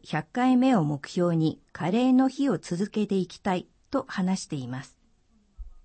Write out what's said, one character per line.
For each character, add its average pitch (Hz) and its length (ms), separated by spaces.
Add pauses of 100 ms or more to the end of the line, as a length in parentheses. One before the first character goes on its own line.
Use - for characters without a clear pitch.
百 - 260
回 254 240
目 254 220
を 160 80
目 147 200
標 175 300
に 160 260 (120)
カ 160 180
レ 254 200
ー - 20
の 262 160
日 277 200
を 196 80
続 180 320
け 208 180
て 196 80
い 180 120
き - 120
た 190 160
い 175 120 (240)
と 262 160
話 185 360
し - 20
て 156 100
い 127 140
ま 131 140
す。 - 120 (880)